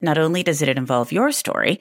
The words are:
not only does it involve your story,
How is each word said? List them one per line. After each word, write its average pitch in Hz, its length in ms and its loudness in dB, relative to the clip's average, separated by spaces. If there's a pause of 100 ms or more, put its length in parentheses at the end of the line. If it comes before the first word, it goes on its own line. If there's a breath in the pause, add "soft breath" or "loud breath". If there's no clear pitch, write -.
not 156 160 0
only 165 260 0
does 156 180 0
it 139 80 0
involve 127 420 0
your 240 200 0
story, - 500 -2